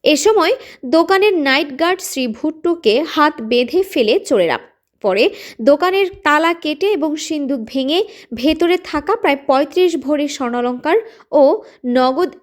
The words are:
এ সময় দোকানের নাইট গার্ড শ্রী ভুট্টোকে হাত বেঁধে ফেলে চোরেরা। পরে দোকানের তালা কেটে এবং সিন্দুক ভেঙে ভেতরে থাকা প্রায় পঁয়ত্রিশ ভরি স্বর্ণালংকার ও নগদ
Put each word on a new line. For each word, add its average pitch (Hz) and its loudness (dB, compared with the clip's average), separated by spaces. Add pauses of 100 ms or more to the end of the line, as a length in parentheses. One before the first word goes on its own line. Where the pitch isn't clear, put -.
এ 302 4
সময় 392 2 (320)
দোকানের 381 2
নাইট 285 -2
গার্ড 359 0
শ্রী 254 -6
ভুট্টোকে 311 -2
হাত 302 0
বেঁধে 247 0
ফেলে 262 0
চোরেরা। 175 0 (460)
পরে 214 2 (320)
দোকানের 359 2 (160)
তালা 320 2
কেটে 320 -4
এবং 302 -2
সিন্দুক 285 -4
ভেঙে 269 -2 (340)
ভেতরে 320 0
থাকা 349 -4
প্রায় 294 0
পঁয়ত্রিশ 311 2
ভরি 285 -2
স্বর্ণালংকার 247 -2 (340)
ও 285 4 (420)
নগদ 254 0 (100)